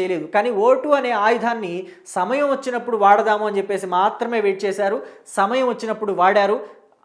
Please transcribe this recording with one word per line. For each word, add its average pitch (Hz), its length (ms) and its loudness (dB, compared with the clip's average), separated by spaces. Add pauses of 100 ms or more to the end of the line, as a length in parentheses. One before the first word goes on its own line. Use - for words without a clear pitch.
చేయలేదు. 180 260 -2
కానీ 214 240 0
ఓటు 247 380 2
అనే 269 220 2
ఆయుధాన్ని 214 760 -2 (200)
సమయం 262 440 -2
వచ్చినప్పుడు 240 460 -4
వాడదాము 208 500 4
అని 202 120 -2
చెప్పేసి 196 280 -4
మాత్రమే 214 540 0
వెయిట్ 196 240 -2
చేశారు. 196 380 -2 (340)
సమయం 247 320 0
వచ్చినప్పుడు 220 440 -4
వాడారు. 196 480 4 (440)